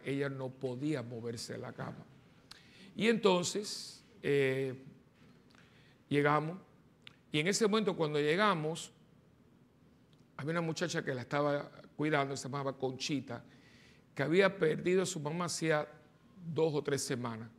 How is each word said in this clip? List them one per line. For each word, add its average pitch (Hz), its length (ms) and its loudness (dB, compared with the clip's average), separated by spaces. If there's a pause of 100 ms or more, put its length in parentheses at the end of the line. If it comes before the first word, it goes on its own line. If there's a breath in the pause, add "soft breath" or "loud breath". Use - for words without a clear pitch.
Ella 139 240 -2
no 135 220 -6
podía 131 520 -4
moverse 120 520 -8
de 113 60 -8
la 123 120 -10
cama. - 340 -10 (920 loud breath)
Y 202 100 2
entonces, 202 960 2 (180)
eh, 135 540 2 (1300 loud breath)
llegamos. 147 500 2 (720)
Y 151 80 0
en 156 80 2
ese 202 180 2
momento, 196 300 2
cuando 151 240 0
llegamos, 160 720 2 (1400)
había 151 160 -4
una 170 100 0
muchacha 165 400 -2
que - 120 -2
la 127 80 -6
estaba 143 500 0 (240)
cuidando, 143 400 0
se - 80 -8
llamaba 135 340 -4
Conchita, 127 680 -4 (680 loud breath)
que 143 100 0
había 185 340 4
perdido 175 460 2
a - 20 -2
su 170 160 -4
mamá 156 240 -2
hacía 151 420 0 (680)
dos 160 200 2
o 147 100 0
tres 139 200 0
semanas. 117 540 -6